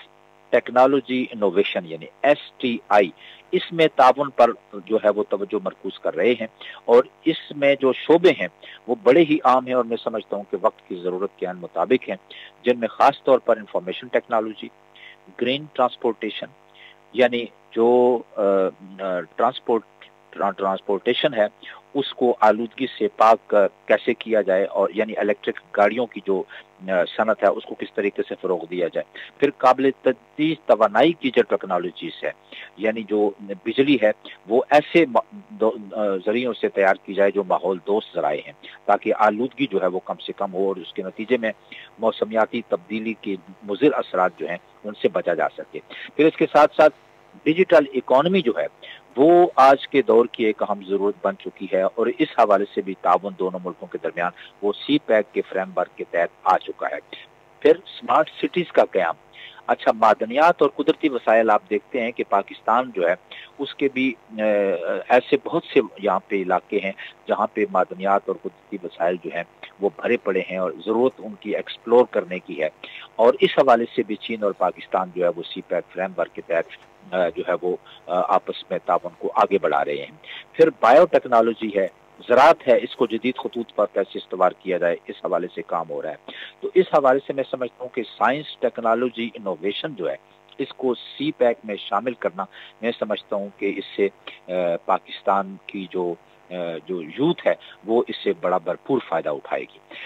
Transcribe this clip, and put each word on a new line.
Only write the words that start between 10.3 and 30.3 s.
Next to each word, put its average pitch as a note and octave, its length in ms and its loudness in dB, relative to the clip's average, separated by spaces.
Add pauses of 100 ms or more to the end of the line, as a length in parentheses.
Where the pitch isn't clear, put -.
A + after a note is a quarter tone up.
हूँ G2+ 160 -8
कि G2+ 60 -4
वक्त G#2 200 0 (120)
की F#2+ 140 -8
ज़रूरत F2+ 260 -4 (100)
के F2+ 140 -6
मुताबिक F2+ 560 -4
हैं, G2 80 -6 (480)
जिनमें A#2+ 240 -2
ख़ास C3+ 360 2
तौर C3 140 4
पर A2+ 180 0
information F#2+ 500 -8
technology, A2+ 640 -4 (680)
green C#3 360 -4
transportation A#2 720 -4 (680)
यानी A#2+ 360 0 (220)
जो, B2 440 4 (200)
अ, G#2+ 40 -2
अ, F#2+ 800 -2 (180)
transport A#2 460 -2 (500)
ट्रा-, F#2+ 240 -4
transportation G2 760 -2
है, G#2 160 0 (460)
उसको C3 360 -2
आलूदगी A2+ 560 0
से - 200 -4
पाक, A2 480 2
अ, G2 120 4
कैसे G2+ 460 -2
किया A2 280 -2
जाए F#2+ 240 2
और G2 300 -2
यानी A2 240 -4
electric G#2 400 -4 (160)
गाड़ियों G#2+ 300 2
की G#2+ 220 -12
जो, F#2+ 140 0
अ, - 40 -8 (440)
सनत G2 540 0
है, G2+ 60 6
उसको - 260 -6
किस - 140 -12
तरीके G2+ 340 -4
से - 120 -8
फ़रोग़ F2 340 -6
दिया F2 180 -4
जाए। G2 160 -6 (360)
फिर C#3+ 100 2
काबिल C3+ 420 2
तजदीद D3+ 640 -4 (120)